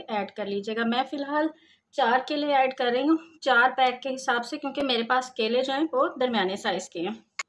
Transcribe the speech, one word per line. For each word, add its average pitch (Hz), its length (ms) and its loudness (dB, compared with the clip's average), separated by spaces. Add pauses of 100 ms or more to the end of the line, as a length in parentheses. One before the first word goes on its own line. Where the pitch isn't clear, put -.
(100)
ऐड 202 200 -4
कर 208 160 -8
लीजिएगा। 208 380 -4
मैं 233 200 0
फ़िलहाल 285 440 -2 (460)
चार 247 260 4
केले 294 280 -2
ऐड 262 240 4
कर 247 200 -2
रही 269 140 0
हूँ, 320 100 6 (260)
चार 254 280 4
pack 254 300 2
के 269 80 -6
हिसाब 254 320 -2
से, 262 160 -8
क्योंकि 277 260 -4
मेरे 247 220 0
पास 254 320 0
केले 233 260 0
जो 269 100 -4
हैं 277 120 0
वो 294 220 0 (100)
दरमियाने 214 400 0
size 196 320 -4
के 175 100 -10
हैं। 202 180 -4 (320)